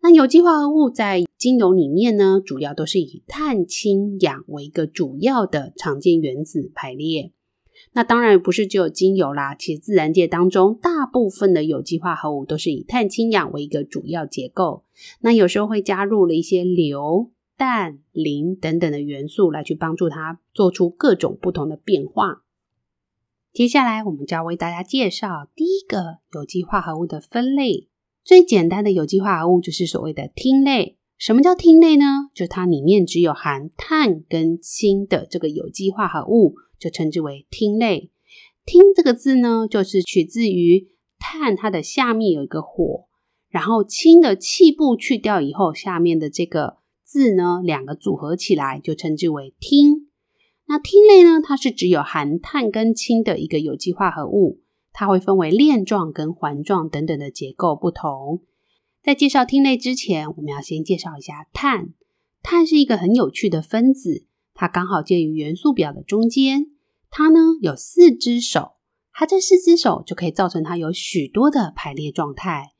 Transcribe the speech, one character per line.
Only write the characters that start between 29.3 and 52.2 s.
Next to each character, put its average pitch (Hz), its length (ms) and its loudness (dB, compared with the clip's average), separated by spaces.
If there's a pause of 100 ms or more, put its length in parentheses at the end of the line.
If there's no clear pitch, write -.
合 165 80 -2
物 180 140 4
就 175 100 -8
是 175 140 -4
所 - 160 -8
谓 156 100 -8
的 151 120 -10 (120)
烃 269 280 2
类。 269 340 -2 (200)
什 - 160 -2
么 247 80 6
叫 349 140 6
烃 339 240 8
类 330 160 8
呢？ 277 380 2
就 175 120 -6
它 180 200 -4
里 160 160 0
面 180 240 4
只 170 160 -2
有 170 100 2
含 143 460 -8
碳 240 500 -2
跟 165 320 -2
氢 196 480 -2
的 - 180 -2
这 - 140 -10
个 160 80 -6
有 156 220 -8
机 190 200 -6
化 196 200 -6
合 156 160 -8
物， 208 300 4 (220)
就 - 120 -8
称 156 200 -4
之 165 120 -6
为 143 280 -12
烃 208 280 -2
类。 220 340 -4 (540)
烃 392 280 8
这 359 80 2
个 254 120 4
字 262 220 0
呢， 233 340 0
就 214 120 -2
是 190 200 -2
取 170 240 0
自 226 240 -2
于 180 400 2 (280)
碳， 277 380 -4
它 214 140 -4
的 175 120 -4
下 247 320 -4
面 220 180 0
有 147 120 -2
一 - 20 -8
个 156 160 -8
火， - 440 -6 (420)
然 165 160 -6
后 220 180 0
氢 330 380 6
的 269 160 4
气 - 380 4
部 277 240 0
去 - 200 -2
掉 202 220 -2
以 143 140 -4
后， 175 200 -2
下 180 260 -8
面 170 200 2
的 156 100 -6
这 170 160 -6
个 156 340 -6 (220)
字 262 340 2
呢， 175 280 0
两 147 220 -4
个 151 100 -10
组 160 220 -4
合 156 180 -6
起 - 180 0
来 139 300 -4
就 160 100 -6
称 156 220 -6
之 165 140 -2
为 143 320 -8
烃。 294 460 4 (600)
那 294 100 -4
烃 403 300 6
类 392 160 12
呢， 330 180 8
它 294 140 -2
是 262 160 -2
只 - 160 -4
有 165 140 2
含 147 380 -4